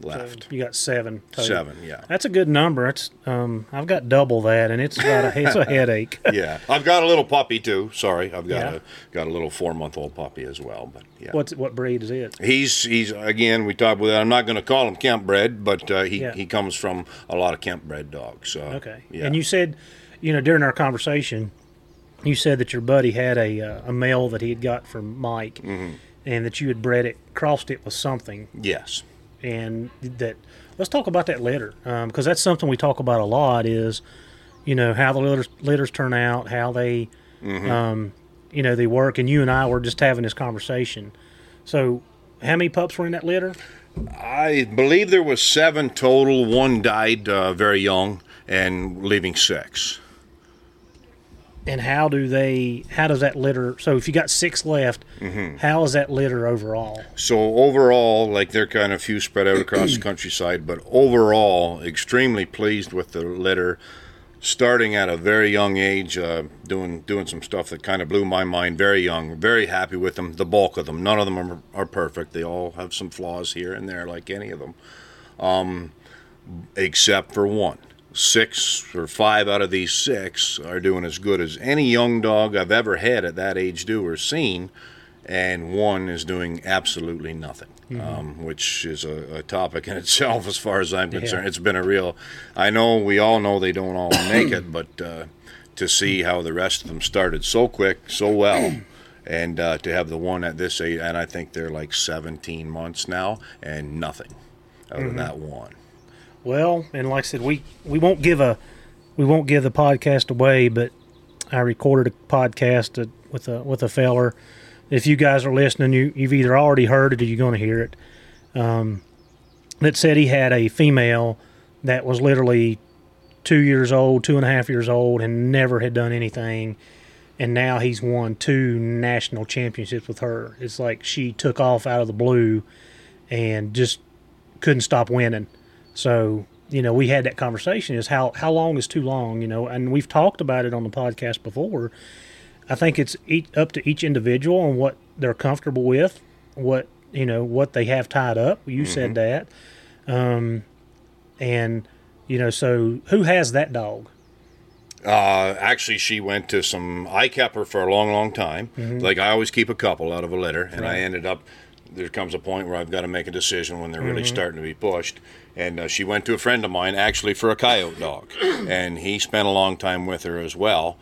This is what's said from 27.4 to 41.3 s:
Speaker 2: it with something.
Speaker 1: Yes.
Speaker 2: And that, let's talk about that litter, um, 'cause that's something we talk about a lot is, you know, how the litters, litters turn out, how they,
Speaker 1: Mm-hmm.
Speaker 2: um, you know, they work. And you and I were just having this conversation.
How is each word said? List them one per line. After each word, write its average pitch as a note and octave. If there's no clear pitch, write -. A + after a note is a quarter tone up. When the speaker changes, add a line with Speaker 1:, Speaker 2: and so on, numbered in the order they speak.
Speaker 2:
it C3
with G#2+
something. A2
Speaker 1:
Yes. -
Speaker 2:
And A2+
that, B2
let's F#3+
talk C#4+
about F3
that B2+
litter, A#2+
um, A#2
'cause C3+
that's E3
something E3
we C3
talk C#3+
about B2
a G#2
lot A#2+
is, A2+
you C#3
know, A#2
how C3
the C3+
litters, C3+
litters C#3+
turn B2+
out, A#2+
how A#2+
they, A#2+
Speaker 1:
Mm-hmm. G2
Speaker 2:
um, A2
you D3
know, B2
they A#2+
work. B2+
And B2+
you C#3+
and B2+
I C3
were B2
just A#2+
having B2+
this A2
conversation. A2+